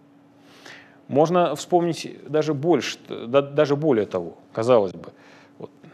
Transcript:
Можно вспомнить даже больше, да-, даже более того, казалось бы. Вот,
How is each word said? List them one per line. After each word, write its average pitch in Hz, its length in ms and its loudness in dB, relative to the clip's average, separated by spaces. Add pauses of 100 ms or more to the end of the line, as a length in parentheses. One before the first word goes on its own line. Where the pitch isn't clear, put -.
(1080)
Можно 156 480 2
вспомнить 170 640 -2 (100)
даже 151 260 0
больше, 143 440 0 (100)
да-, 120 340 0
даже 143 340 0
более 143 300 2
того, 87 320 -6 (160)
казалось 113 400 2
бы. 85 160 -14 (480)
Вот, - 120 -16 (240)